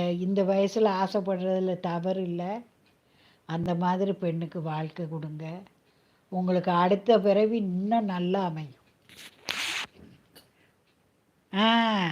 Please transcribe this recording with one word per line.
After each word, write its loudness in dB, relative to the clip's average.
இந்த 0
வயசுல 2
ஆசைப்படுறதுல 0
தவறு -2
இல்ல. -4
அந்த 0
மாதிரி 0
பெண்ணுக்கு -4
வாழ்க்கை -6
கொடுங்க. -8
உங்களுக்கு 2
அடுத்த 4
பிறவி 4
இன்னும் 0
நல்லா 0
அமையும். -8
ஆ, 4